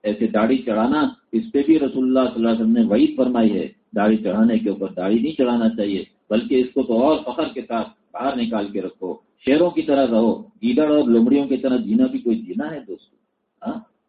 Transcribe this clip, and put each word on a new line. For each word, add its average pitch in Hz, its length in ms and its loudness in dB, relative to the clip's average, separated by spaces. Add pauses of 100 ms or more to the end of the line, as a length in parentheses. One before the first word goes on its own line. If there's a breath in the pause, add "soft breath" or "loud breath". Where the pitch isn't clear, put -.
ایسے 107 240 -2
داڑھی 113 320 2
چڑھانا، 120 420 0 (320)
اس 113 200 -2
پہ 139 140 0
بھی 156 120 4
رسول 131 260 -2
اللہ 127 260 2
صلی 117 100 -8
اللہ 117 80 2
علیہ 113 120 0
وسلم 113 160 2
نے 117 140 4
وعید 139 260 2
فرمائی 120 360 2
ہے، 85 140 -4 (300)
داڑھی 107 200 2
چڑھانے 107 420 0
کے 110 120 -2
اوپر۔ 95 220 -6
داڑھی 98 260 -2
نہیں 151 200 -2
چڑھانا 120 300 2
چاہیے، 101 340 -4 (280)
بلکہ 117 240 -2
اس 127 200 2
کو 135 80 0
تو 117 200 -2
اور 151 140 2 (100)
فخر 135 280 -6
کے 123 140 -10
ساتھ 113 200 -6 (240)
باہر 131 240 -6
نکال 110 320 -4
کے 98 140 -6
رکھو، 90 320 -10 (300)
شیروں 160 260 4
کی 160 120 -2
طرح 139 240 2
رہو۔ 113 260 2 (300)
گیدڑ 135 280 2
اور 147 140 4
لومڑیوں 120 440 4
کی 131 80 0
طرح 127 200 -2
جینا 113 300 2
بھی 131 120 -4
کوئی 113 220 0
جینا 123 300 -8
ہے 147 180 -10
دوستو؟ - 280 -18 (460)
ہاں؟ - 160 -8 (300)